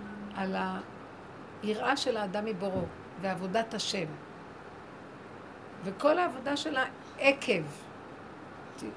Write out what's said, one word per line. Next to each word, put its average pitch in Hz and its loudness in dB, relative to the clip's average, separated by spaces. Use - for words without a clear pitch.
על 190 0
היראה 220 4
של 247 4
האדם 208 0
מבוראו, 190 0
ועבודת 190 2
השם. 190 0
וכל 285 6
העבודה 285 2
שלה 277 2
עקב. 262 8
ת-, - -8